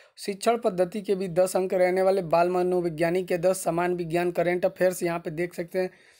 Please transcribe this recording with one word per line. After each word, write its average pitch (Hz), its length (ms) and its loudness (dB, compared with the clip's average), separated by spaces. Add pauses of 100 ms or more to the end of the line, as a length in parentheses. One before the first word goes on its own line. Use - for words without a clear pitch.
(180)
शिक्षण 214 380 -2
पद्धति 190 440 -2
के 196 140 0
भी 190 140 -4
दस 185 260 2
अंक 190 180 0
रहने 180 280 4
वाले, 196 220 2
बाल 165 260 2
मनोविज्ञानी 180 760 0
के 180 140 -2
दस, 185 260 0
समान 175 320 0
विज्ञान, 175 360 -2
करंट 175 340 0
अफेयर्स 185 380 0
यहाँ 170 160 -2
पे 170 120 -8
देख 170 220 -6
सकते 180 260 -6
हैं 185 100 -2 (300)